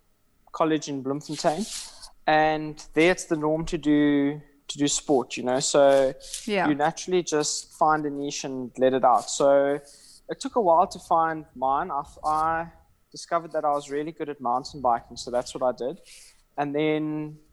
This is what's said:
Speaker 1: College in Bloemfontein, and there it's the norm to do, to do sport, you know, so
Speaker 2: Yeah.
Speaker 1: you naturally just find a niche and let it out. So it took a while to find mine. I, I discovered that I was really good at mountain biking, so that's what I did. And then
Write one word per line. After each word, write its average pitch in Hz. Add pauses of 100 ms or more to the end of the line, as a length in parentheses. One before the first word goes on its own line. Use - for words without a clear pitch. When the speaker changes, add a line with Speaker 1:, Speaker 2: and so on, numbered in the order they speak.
(520)
Speaker 1:
College 156
in 139
Bloemfontein, 147 (640)
and 156 (100)
there 165
it's 180
the 170
norm 156
to 175
do, 147 (280)
to -
do 143
sport, 135
you 123
know, 127
so 139 (320)
Speaker 2:
Yeah. 190
Speaker 1:
you 151
naturally 160
just -
find 156
a 143
niche 143
and 131
let 127
it 123
out. 117
So 139 (480)
it 160
took -
a 247
while 175
to 190
find 160
mine. 139
I, 143 (200)
I 160 (440)
discovered 165
that 156
I 147
was 143
really 151
good 156
at 143
mountain 127
biking, 120
so -
that's 120
what 131
I 127
did. 131 (580)
And 143
then 151 (140)